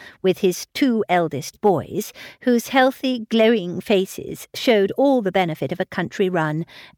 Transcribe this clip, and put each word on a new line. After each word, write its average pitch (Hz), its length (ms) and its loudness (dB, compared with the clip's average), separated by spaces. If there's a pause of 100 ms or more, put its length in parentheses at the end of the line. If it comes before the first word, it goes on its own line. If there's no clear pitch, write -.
(220)
with 185 180 2
his - 320 0
two 233 380 0
eldest 165 520 -2
boys, 175 520 0 (280)
whose 240 260 2
healthy, 262 640 0
glowing 220 500 2
faces - 720 -2
showed 202 380 2
all 262 320 2
the 185 80 -2
benefit 175 400 -2
of 185 80 -6
a 185 60 -4
country 185 440 -2
run, 160 340 -2 (340)